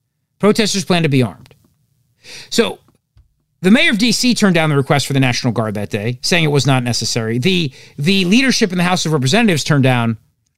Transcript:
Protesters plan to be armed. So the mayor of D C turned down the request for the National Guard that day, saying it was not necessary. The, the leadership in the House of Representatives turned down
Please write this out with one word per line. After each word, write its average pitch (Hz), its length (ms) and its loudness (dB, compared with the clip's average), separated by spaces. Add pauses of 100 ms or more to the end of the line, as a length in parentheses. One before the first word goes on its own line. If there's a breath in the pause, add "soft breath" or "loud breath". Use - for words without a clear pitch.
(400)
Protesters 202 440 0
plan 175 200 0
to 156 60 0
be 135 120 2
armed. - 320 -6 (960 loud breath)
So - 300 -2 (800)
the 185 100 4
mayor 311 200 4
of 214 60 0
D 226 160 2
C 247 200 0
turned 190 220 2
down 160 140 2
the 143 80 0
request 139 280 0
for - 60 -6
the 139 80 0
National 127 320 0
Guard 110 220 -4
that 101 160 -8
day, 117 320 -6
saying 170 240 0
it - 20 0
was 143 180 0
not 131 160 2
necessary. 113 580 -4
The, 160 340 0 (240 loud breath)
the 190 260 0
leadership 226 480 2
in 185 60 -6
the 175 80 0
House 180 200 -2
of 156 60 -2
Representatives 160 540 0
turned 143 180 2
down 117 340 0 (400)